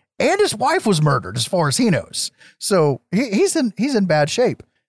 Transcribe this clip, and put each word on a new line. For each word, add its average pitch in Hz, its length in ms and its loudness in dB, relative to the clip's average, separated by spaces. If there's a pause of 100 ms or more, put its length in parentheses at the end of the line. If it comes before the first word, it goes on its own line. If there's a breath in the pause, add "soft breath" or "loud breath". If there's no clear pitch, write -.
(180 soft breath)
and 359 220 2
his 349 160 0
wife 285 300 0
was 180 140 2
murdered, 120 360 0
as 117 100 -4
far 165 220 0
as 127 80 -2
he 226 120 0
knows. - 440 -4 (260 soft breath)
So 156 420 0 (120)
he, 226 180 0
he's 320 240 0
in, 262 240 0
he's 269 160 -2
in 202 120 2
bad 151 220 2
shape. 226 360 -2 (240)